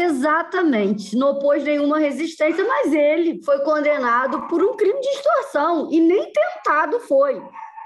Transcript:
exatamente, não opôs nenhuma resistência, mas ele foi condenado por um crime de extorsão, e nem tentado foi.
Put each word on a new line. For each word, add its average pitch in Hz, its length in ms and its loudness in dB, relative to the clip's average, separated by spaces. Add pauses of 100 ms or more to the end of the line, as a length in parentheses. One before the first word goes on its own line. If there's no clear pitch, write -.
exatamente, 302 1120 0
não 277 160 2
opôs 285 320 0
nenhuma 294 340 0
resistência, 311 680 -2
mas 508 260 0
ele 302 500 2
foi 277 160 0
condenado 277 880 0
por 339 160 0
um 453 120 0
crime 440 240 0
de 523 80 -4
extorsão, 349 840 0
e 320 80 4
nem 349 320 2
tentado 392 720 0
foi. 269 380 2 (460)